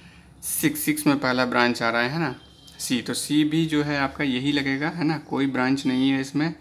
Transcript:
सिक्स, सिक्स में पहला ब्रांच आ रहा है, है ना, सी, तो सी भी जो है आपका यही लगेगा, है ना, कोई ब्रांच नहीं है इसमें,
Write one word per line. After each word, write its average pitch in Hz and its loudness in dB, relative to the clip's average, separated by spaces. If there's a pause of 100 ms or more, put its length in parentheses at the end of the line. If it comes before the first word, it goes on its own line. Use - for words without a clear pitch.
(440)
सिक्स, - -2
सिक्स 151 0
में 143 4
पहला 127 2
ब्रांच 120 2
आ 117 2
रहा 117 0
है, 123 0
है 151 -4
ना, 143 -2 (440)
सी, 123 -2
तो 123 -4
सी 147 2
भी 160 2
जो 151 0
है 147 -2
आपका 139 -2
यही 135 0
लगेगा, 139 -2
है 170 -6
ना, 156 0
कोई 135 -2
ब्रांच 135 0
नहीं 131 2
है 135 0
इसमें, 143 -2 (140)